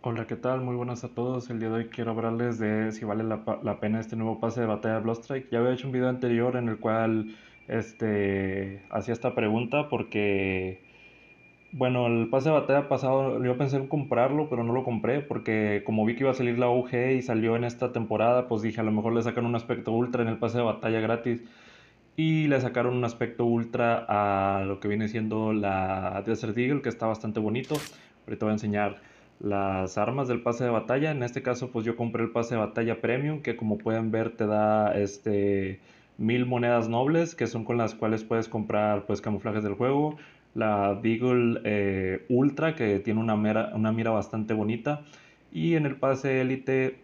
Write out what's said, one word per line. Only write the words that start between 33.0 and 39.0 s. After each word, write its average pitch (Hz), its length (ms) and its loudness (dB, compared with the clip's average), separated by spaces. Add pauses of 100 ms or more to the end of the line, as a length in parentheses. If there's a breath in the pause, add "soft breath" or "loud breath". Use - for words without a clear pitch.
premium, 143 400 0
que 117 160 -4
como 107 200 -2
pueden 113 320 0
ver 113 280 -2
te 110 80 0
da, 107 480 4
este, 101 880 0 (360 loud breath)
mil 123 280 2
monedas 120 420 2
nobles, 147 480 2
que 117 120 0
son 117 180 -4
con 120 120 0
las 110 160 0
cuales 110 300 0
puedes 113 240 0
comprar, 107 580 0